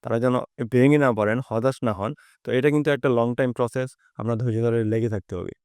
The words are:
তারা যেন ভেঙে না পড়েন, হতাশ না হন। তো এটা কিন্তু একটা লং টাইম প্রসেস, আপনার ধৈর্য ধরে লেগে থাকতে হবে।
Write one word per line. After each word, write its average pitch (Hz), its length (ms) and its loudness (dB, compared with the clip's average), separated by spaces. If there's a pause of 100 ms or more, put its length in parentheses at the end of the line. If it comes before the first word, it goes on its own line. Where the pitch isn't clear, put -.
তারা 117 160 -2
যেন 123 140 0 (380)
ভেঙে 135 260 6
না 139 140 4
পড়েন, 107 340 0
হতাশ 113 360 -2
না 113 100 0
হন। 98 180 -6 (340)
তো - 80 -8
এটা 127 180 2
কিন্তু 147 200 0
একটা 139 180 0
লং 117 260 2
টাইম 127 180 0
প্রসেস, 127 360 -4 (280)
আপনার 113 200 -2
ধৈর্য 113 260 -2
ধরে 117 220 0
লেগে 113 240 0
থাকতে 104 260 -6
হবে। 90 180 -8 (120)